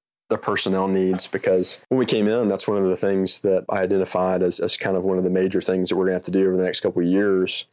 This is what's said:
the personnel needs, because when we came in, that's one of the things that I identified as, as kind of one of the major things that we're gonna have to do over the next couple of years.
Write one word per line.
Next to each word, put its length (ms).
the 100
personnel 480
needs, 400
because 500
when 100
we 80
came 200
in, 200
that's 200
one 100
of 120
the 80
things 440
that 280
I 120
identified 600
as, 180
as 180
kind 200
of 60
one 160
of 40
the 60
major 320
things 280
that 60
we're 100
gonna 100
have 100
to 60
do 160
over 100
the 60
next 160
couple 240
of 40
years. 640